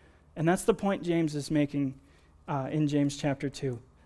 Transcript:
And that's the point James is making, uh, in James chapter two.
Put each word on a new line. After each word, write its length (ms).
And 120
that's 160
the 100
point 300
James 320
is 160
making, 420
uh, 240
in 160
James 280
chapter 320
two. 320